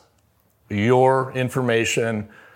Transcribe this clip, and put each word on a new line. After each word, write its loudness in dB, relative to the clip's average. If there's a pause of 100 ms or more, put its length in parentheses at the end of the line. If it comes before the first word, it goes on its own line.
(680)
your 2
information, -2 (260)